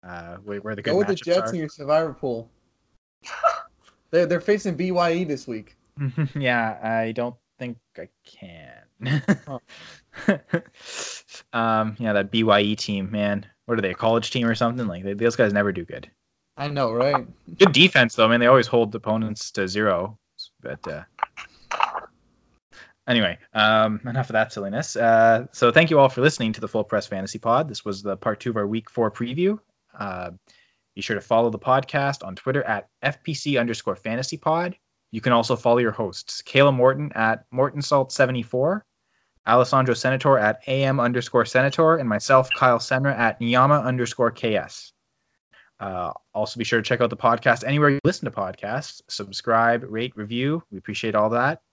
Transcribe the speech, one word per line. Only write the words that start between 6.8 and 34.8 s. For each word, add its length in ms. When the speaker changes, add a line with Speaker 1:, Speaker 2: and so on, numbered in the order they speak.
Speaker 1:
I 300
don't 220
think 200
I 120
can. 580
<laughs> 220
Speaker 2:
Huh. 120
Speaker 1:
Um, 440
yeah, 140
that 180
B 140
Y 160
E 160
team, 340
man. 360
What 140
are 20
they, 120
a 20
college 360
team 160
or 80
something? 320
Like, 180
they, 100
those 220
guys 180
never 180
do 140
good. 240
Speaker 2:
I 100
know, 240
right? 340
Speaker 1:
Good 140
defense, 420
though. 120
I 20
mean, 120
they 60
always 200
hold 280
opponents 580
to 140
zero. 520
But, 260
uh, 180
anyway, 300
um, 500
enough 240
of 60
that 180
silliness. 440
Uh, 540
so 220
thank 180
you 80
all 120
for 100
listening 320
to 80
the 80
Full 160
Press 220
Fantasy 320
Pod. 320
This 160
was 160
the 160
part 200
two 120
of 80
our 80
week 240
four 200
preview. 480
Uh, 340
be 40
sure 140
to 60
follow 300
the 80
podcast 680
on 80
Twitter 300
at 240
F 200
P 120
C 240
underscore 380
fantasy 400
pod. 400